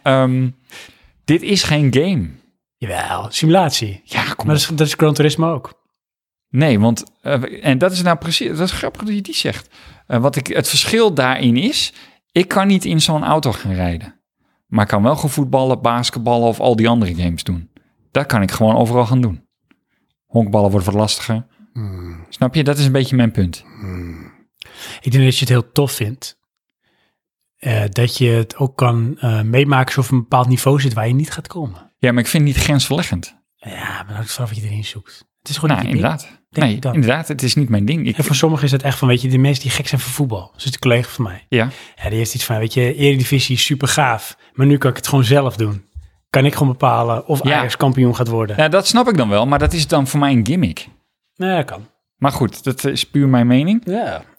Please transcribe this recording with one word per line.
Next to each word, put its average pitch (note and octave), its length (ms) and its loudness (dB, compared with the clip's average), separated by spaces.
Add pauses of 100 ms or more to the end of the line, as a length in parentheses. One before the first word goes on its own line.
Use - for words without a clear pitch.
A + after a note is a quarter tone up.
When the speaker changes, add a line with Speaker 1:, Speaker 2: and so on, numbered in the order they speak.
Speaker 1:
ehm, C3 460 2 (760)
dit D#3+ 180 2
is G3+ 200 0
geen D3 320 2
game. C#3 340 0 (480)
Speaker 2:
Jawel, F2+ 540 -6
simulatie. D#3 760 0
Speaker 1:
Ja, - 180 -4 (120)
kom - 120 -8
Speaker 2:
Maar D3+ 100 2
dat - 80 0
Speaker 1:
op. - 60 -6
Speaker 2:
is, E3 60 -6
dat D3+ 100 2
is D3 80 -4
Gran D3+ 200 2
Turismo D3+ 380 0
ook. - 300 -12 (640)
Speaker 1:
Nee, C3 320 2
want, A2+ 240 2 (180)
eh, C3 440 -4
en C3 120 4
dat F#3 140 2
is F3+ 100 -4
nou E3+ 160 2
precies, - 300 -4
dat D#3 120 -4
is F#3 120 -2
grappig - 300 -8
dat G#3+ 120 -4
je G#3 80 -4
die D#4 120 -10
zegt. - 400 -6 (320)
Eh, B2 140 0
wat C#3 160 0
ik, C3+ 100 -4
het - 220 -2
verschil A3 460 2
daarin B2+ 420 2
is, G3+ 360 -2 (400)
ik F#3 160 2
kan G3 180 0
niet G3 180 2
in D#3+ 160 0
zo'n E3 240 0
auto C#3+ 280 0
gaan G2 220 -6
rijden. F2 460 -4 (460)
Maar G#2+ 160 -2
ik G#2 80 0
kan G2+ 120 2
wel B2+ 120 4
gewoon D3+ 160 -2
voetballen, C3 520 0
basketballen A#2+ 680 0
of A2+ 120 -2
al A#2+ 160 2
die A2 120 4
andere A2 260 2
games E2+ 300 -2
doen. F2 260 -6 (400)
Dat C#3 160 -2
kan A2 160 0
ik F#2+ 80 0
gewoon A2 260 2
overal A#2+ 300 2
gaan B2+ 140 2
doen. G#2 260 -2 (800)
Honkballen G#2 440 2
wordt F#2+ 160 0
wat G2 80 0
lastiger. G#2+ 520 -2 (260)
Speaker 2:
Hmm. F2+ 560 -12
Speaker 1:
Snap B2+ 260 -2
je? D#3 100 2
Dat C#3+ 140 0
is C#3+ 80 4
een C3+ 60 2
beetje C3+ 240 0
mijn A#2 140 4
punt. F2+ 340 -2 (160)
Speaker 2:
Hmm. F2 520 -12 (680)
Ik B2+ 120 -4
denk C3+ 120 6
dat B2+ 100 6
je - 60 -2
het C3 80 0
heel B2 240 2
tof C#3+ 200 0
vindt, - 460 -8 (1200)
eh, A2 340 -2
dat A#2 280 0
je B2 100 4
het A#2 280 0
ook C3 200 -2
kan, A#2+ 440 0
eh, A2 220 0
meemaken C3 440 4 (100)
alsof C3 140 0
een C3 100 4
bepaald B2 280 2
niveau C3+ 320 2
zit C3+ 120 0
waar A2 160 -2
je B2 60 2
niet D3 180 0
gaat - 140 -12
komen. C3+ 520 -12
Speaker 1:
Ja, B2 140 2
maar A#2+ 100 2
ik A2+ 60 -6
vind D#3 180 2
het C#3 80 2
niet - 100 0
grensverleggend. C#3 720 -2 (200)
Speaker 2:
Ja, F#2+ 500 -12
maar G#2 100 -12
dat A2 80 -6
is - 80 -12
vanaf B2 180 -6
wat G#2+ 80 -8
je G#2 60 -6
erin G#2+ 200 -6
zoekt. - 400 -16 (140)
Het - 140 -18
is D3+ 60 -6
gewoon D3+ 180 0
Speaker 1:
Nou, - 100 -2
Speaker 2:
niet - 100 0
je D#3 60 0
ding, C#3 120 0
Speaker 1:
inderdaad. - 260 -14 (100)
Speaker 2:
denk D3+ 160 0
Speaker 1:
Nee, G#2+ 100 2
Speaker 2:
ik C3 60 -8
dan. B2+ 120 -2
Speaker 1:
inderdaad. C#3+ 340 0
Het C3+ 140 -6
is B2+ 120 0
niet C#3+ 140 0
mijn G#2 160 2
ding. D3 220 0
Ik - 100 -2
Speaker 2:
En D3+ 80 -2
voor D3 100 0
sommigen D3+ 300 2
is C3+ 80 2
het C3 100 2
echt C3+ 160 -2
van, C3+ 100 2
weet B2 140 2
je, C3 60 -2
die C3 100 2
mensen C3+ 240 2
die C3 100 -4
gek - 160 -4
zijn C3 120 -2
voor B2+ 120 -8
voetbal. A2 440 -4
Zoals - 160 -8
de - 60 -10
collega A#2+ 300 2
van - 160 -6
mij. F#2 240 -10
Speaker 1:
Ja. A#2 200 0 (340)
Speaker 2:
Ja, G#2+ 60 -6
die A2 100 -4
heeft A2+ 160 -4
iets B2 100 -6
van, A2 140 -2
weet A2+ 160 -4
je, B2 200 0
Eredivisie C#3 600 2
is A#2+ 100 0
super C3+ 240 -2
gaaf. B2+ 480 -2 (160)
Maar C3+ 140 2
nu C#3+ 120 6
kan C3+ 120 0
ik B2+ 60 -4
het - 120 -10
gewoon C3+ 160 4
zelf C3+ 320 2
doen. G#2 280 -4 (460)
Kan C3+ 140 4
ik C#3+ 80 2
gewoon C#3+ 200 2
bepalen A#2 540 0
of C#3+ 180 -2
Speaker 1:
Ja. D3 140 2
Speaker 2:
Ajax B2+ 180 -4
kampioen B2+ 400 2
gaat A#2+ 120 -2
worden. A2+ 280 -4
Speaker 1:
Ja, D#3 120 2
dat F#3+ 180 2
snap A#3+ 220 2
ik G#3 80 2
dan B2 120 2
wel, G#2 180 2
maar C#3+ 120 2
dat D3 140 0
is D#3+ 160 0
dan C#3+ 180 2
voor D3 140 -2
mij C#3 120 2
een A#2 140 2
gimmick. B2+ 420 -2 (480)
Speaker 2:
Nee, F#3 200 -2
dat D3+ 80 -2
kan. G#2+ 220 -14 (300)
Speaker 1:
Maar F#3 160 0
goed, - 320 -4
dat - 200 -4
is C#3 200 -2
puur C#3 240 0
mijn B2 180 4
mening. D3+ 380 2
Speaker 2:
Ja. F3 400 -6 (140)